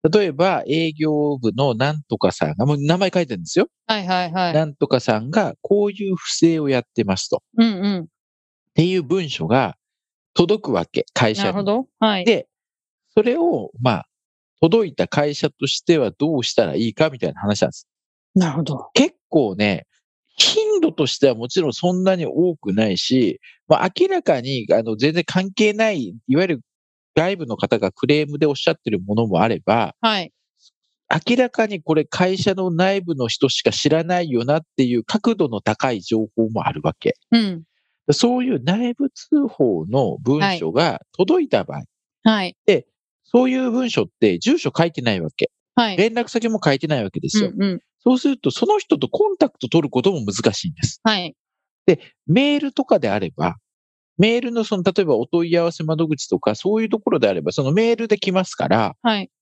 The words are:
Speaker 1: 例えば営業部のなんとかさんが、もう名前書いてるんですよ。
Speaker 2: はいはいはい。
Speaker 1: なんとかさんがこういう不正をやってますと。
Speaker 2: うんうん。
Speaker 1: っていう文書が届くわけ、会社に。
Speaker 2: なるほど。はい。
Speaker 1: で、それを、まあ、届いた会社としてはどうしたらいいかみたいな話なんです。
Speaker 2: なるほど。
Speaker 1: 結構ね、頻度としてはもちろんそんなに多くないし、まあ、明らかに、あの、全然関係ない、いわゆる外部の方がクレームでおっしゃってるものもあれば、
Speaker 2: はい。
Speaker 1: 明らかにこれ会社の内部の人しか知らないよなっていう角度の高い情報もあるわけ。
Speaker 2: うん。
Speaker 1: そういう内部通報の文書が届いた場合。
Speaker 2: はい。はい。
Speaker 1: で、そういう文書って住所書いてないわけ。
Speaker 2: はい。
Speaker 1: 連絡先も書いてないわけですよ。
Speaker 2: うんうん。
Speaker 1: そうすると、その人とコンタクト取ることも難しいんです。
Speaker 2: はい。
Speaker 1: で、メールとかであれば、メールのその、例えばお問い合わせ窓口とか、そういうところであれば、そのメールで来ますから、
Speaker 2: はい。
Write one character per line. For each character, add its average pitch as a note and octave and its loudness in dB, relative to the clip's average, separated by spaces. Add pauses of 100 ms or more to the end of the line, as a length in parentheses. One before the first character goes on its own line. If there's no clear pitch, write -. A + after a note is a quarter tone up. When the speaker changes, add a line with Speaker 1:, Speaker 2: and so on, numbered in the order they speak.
(120)
Speaker 1:
例 G#3 2
え E3 -4
ば E3 0
営 D#3+ -2
業 D3+ -2
部 A2+ -2
の B2+ 0
な C3+ 0
ん D3+ -8
と A2+ -2
か F#2+ 0
さ - -2
ん D#2 -4
が、 G#2+ -2
も D3 2
う D3 -2
名 D3+ 0
前 F#3+ 0
書 F3+ 0
い D#3 -2
て A#2+ -6
る F2+ -8
ん - -10
で D#3 -14
す - 0
よ。 C4 2 (180)
Speaker 2:
は A3 -2
い F3+ -8
は F3+ 0
い E3 -8
は F3+ -2
い。 D#3+ -4
Speaker 1:
な D#3 2
ん D3 -10
と C#3+ -2
か B2+ 2
さ G#2+ 0
ん A#2+ -8
が F#3 0
こ G#3 0
う G#3 -2
い G3 -6
う F3+ 0
不 - -8
正 E3 2
を C#3+ -2
や C3 2
っ - -6
て - -4
ま F#2+ 0
す - -8
と。 - -4 (140)
Speaker 2:
う A3+ 4
ん A3+ 4
う G3+ -2 (140)
ん。 - -8
Speaker 1:
っ - -10 (680)
て D#3+ 4
い F#3 2
う F3 0
文 D#3+ -2
書 D#3+ -8
が B2 0 (560)
届 G3+ 2
く C#3 -4
わ E2+ 0
け、 - -4
会 A2 2
社 G3 -4
に。 - 0
Speaker 2:
な - -2
る F#3 -4
ほ G3+ -4
ど。 A3 -2 (120)
は G#3+ 2
い。 F3 -4
Speaker 1:
で、 G#3+ 2 (680)
そ G#3+ 4
れ A#3+ 0
を、 E4 -2
ま B2+ 2
あ、 - -4 (520)
届 F#3+ 4
い - -12
た F3 -2
会 D3 -2
社 D3+ -2
と - -6
し - -4
て E3+ 4
は A2+ 0
ど D3+ -2
う A#2+ -2
し - -4
た A2+ 4
ら D2 -4
い A2+ 0
い G#2 -8
か D#3 2
み C3 -12
た F2 -2
い D2 -4
な - -14
話 G2+ 0
な C#2+ 2
ん - -2
で - -10
す。 - -20 (460)
Speaker 2:
な F#3 4
る C#3+ -4
ほ D#3 -2
ど。 - -8
Speaker 1:
結 C#4+ 4 (140)
構 A2 2
ね、 G2+ 0 (520)
頻 G#4+ 2
度 D#4 2
と D#3 -2
し - -6
て C#3 6
は B2 4
も A2+ -8
ち F#3+ -2
ろ D#3+ 0
ん A#2+ -4
そ F3+ 0
ん F#3 -2
な F#3+ 4
に E3+ -4
多 E3 0
く G2 -6
な G#2+ 0
い F#2 -2
し、 B2 0 (280)
ま - 4
あ、 F#3 0 (100)
明 F#4+ 2
ら F#4+ -2
か C#3 0
に、 C3 -4
あ G#2+ 4
の、 A2 -4
全 C#3 0
然 F3 0
関 F#3+ -2
係 G#3 2
な A3 0
い、 A2+ -6 (120)
い C3 2
わ D#3+ 4
ゆ F#3+ 0
る C#3 -2 (540)
外 F3+ 0
部 E3+ -8
の - -6
方 G#2 0
が F#2+ 0
ク - -4
レ D3 4
ー C#3+ -4
ム C#3+ -8
で D#3 2
お C#3+ 2
っ - -2
し - 0
ゃ E3 0
っ - -2
て - -6
る F#2+ -2
も G2+ -4
の A#2 2
も F2 0
あ F2+ 2
れ F#2+ -2
ば、 A#2 0
Speaker 2:
は G#3+ 0
い。 D#3+ -10 (960)
Speaker 1:
明 A#3+ 2
ら B3 2
か A3+ 0
に G3 -8
こ D#3+ -2
れ D#3 2
会 F#3 -2
社 F#3+ 0
の F#3 -2
内 F#3+ 2
部 E3+ -4
の B2 -2
人 C3 0
し - -4
か - 2
知 - 0
ら D#3+ 2
な F3+ 0
い D#3+ -4
よ A#2+ 0
な D3 2
っ - -6 (160)
て C3+ 4
い B2 0
う A2+ 0
角 A3+ 0
度 E3+ 0
の G#2+ -4
高 B2 -2
い G#2+ -4
情 A2 -2 (100)
報 A2+ 2
も A2 -4
あ - -2
る D#2 -8
わ - -2
け。 - -2 (160)
Speaker 2:
う A#3 6
ん。 F#3 -2 (480)
Speaker 1:
そ A#3+ 2
う B3+ -2
い B3+ -2
う B2 -6
内 A3+ 0
部 C#4 -2
通 - -2
報 F#2+ 0
の A2 0
文 E3+ 0
書 E2 -4
が C3 0 (160)
届 D#4 2
い C4 -6
た G2 0
場 - -12
合。 - -8
Speaker 2:
は - -10
い。 - -16 (360)
は G#3+ 2
い。 F3 -10
Speaker 1:
で、 D#3+ 2 (360)
そ B3 4
う C4 2
い B3+ -2
う C4 -2
文 B3 -2
書 A#2 0
っ - 0 (140)
て F#2 2
住 C#4+ 2
所 - -4
書 E3 4
い E3+ -2
て - -8
な A#2 0
い F#2 -2
わ D#2 -6
け。 - -4 (240)
Speaker 2:
は A3+ 2
い。 F3+ -4
Speaker 1:
連 G#3+ 2
絡 A#3+ -4
先 A3+ -2
も G#3+ -2
書 C#3+ 2
い C3+ 0
て D#3+ -6
な D3+ 0
い A#2 -2
わ G2 -4
け - -8
で D#3 -6
す G#3+ 0
よ。 - -4
Speaker 2:
う - -10
ん F#3+ 0
う G3+ 0
ん。 - -10 (240)
Speaker 1:
そ B3+ 4
う B3+ 2
す C#4+ -2
る C4+ 0
と、 - -2
そ - -2
の G#4 2
人 - -2
と C3 -2
コ G#4 0
ン F#4+ -4
タ D4 2
ク - -16
ト B2+ -8
取 D#3+ 2
る C3+ -4
こ B2+ 0
と G3 2
も C#3 -4
難 G2+ 0
し - -6
い - -8
ん - -12
で - -10
す。 - -6
Speaker 2:
は G#3+ 0
い。 F3 -10 (500)
Speaker 1:
で、 E3+ 4 (240)
メ C#4 4
ー - 0
ル C#4+ -4
と C#4 -2
か G3+ 2
で B2+ 0
あ G2+ 0
れ F2 -4
ば、 E2+ -2 (600)
メ A3 4
ー B3 -2
ル A#3+ -6
の A#3 -2
そ G#3 -2
の、 F3+ -2
例 F#3+ 0
え - 2
ば D3 2
お A#2+ -2
問 E3+ 0
い E3+ 2
合 E3+ 2
わ E3+ -2
せ - -10
窓 D#3+ -2
口 D#3 -4
と - 0
か、 G#2+ 0
そ G#3 -2
う A3 0
い A3 -2
う - -4
と G#3+ 0
こ A#3 0
ろ E3 2
で A2 4
あ G2 2
れ F2 -2
ば、 D2+ -2
そ C#3+ -2
の C3 0
メ A3+ 2
ー - 2
ル A3+ -6
で G#3 2
来 F#3+ -2
ま F#3 2
す - -8
か - -4
ら、 A2+ 0
Speaker 2:
は A3 0
い。 F#3 -10 (120)